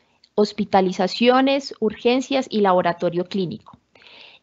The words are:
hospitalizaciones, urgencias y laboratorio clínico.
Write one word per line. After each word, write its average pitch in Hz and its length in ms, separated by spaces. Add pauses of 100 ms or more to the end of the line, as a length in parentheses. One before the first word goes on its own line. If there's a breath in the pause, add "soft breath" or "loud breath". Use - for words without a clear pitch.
(340 soft breath)
hospitalizaciones, 208 1400
urgencias 247 720
y 214 120
laboratorio 175 640
clínico. - 520 (640 loud breath)